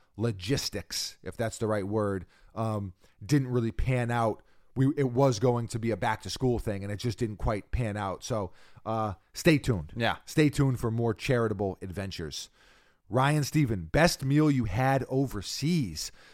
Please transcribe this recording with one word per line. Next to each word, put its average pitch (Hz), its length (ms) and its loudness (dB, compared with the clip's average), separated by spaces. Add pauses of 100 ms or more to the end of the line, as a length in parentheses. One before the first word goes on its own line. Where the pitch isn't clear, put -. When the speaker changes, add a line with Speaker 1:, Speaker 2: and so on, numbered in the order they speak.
(160)
Speaker 1:
logistics, 107 1040 -4
if 92 140 -10
that's 113 220 -4
the 113 80 0
right 104 200 0
word, 101 400 0 (280)
um, 107 380 -2 (320)
didn't 131 240 2
really 120 240 0
pan 120 380 0
out. 113 320 0 (340)
We, 135 200 4
it 135 160 0
was 127 260 4
going 120 300 2
to 120 100 -6
be 113 120 -2
a 104 60 0
back-to-school 113 640 -2
thing, 98 240 -4
and 101 100 -6
it 104 40 -6
just 113 220 -4
didn't 107 180 -2
quite 107 340 -2
pan 107 260 -2
out. 98 260 -4
So, 104 300 -4 (320)
uh, 110 300 -2 (180)
stay 165 260 4
tuned. 87 380 -4
Speaker 2:
Yeah. 113 200 0 (100)
Speaker 1:
Stay 151 240 4
tuned 135 280 2
for 117 120 -2
more 113 240 0
charitable 104 680 0
adventures. 95 680 -8 (580)
Ryan 143 360 2
Steven, 110 460 0
best 165 340 4
meal 147 260 4
you 131 160 2
had 127 420 2
overseas. 127 1040 -2 (220)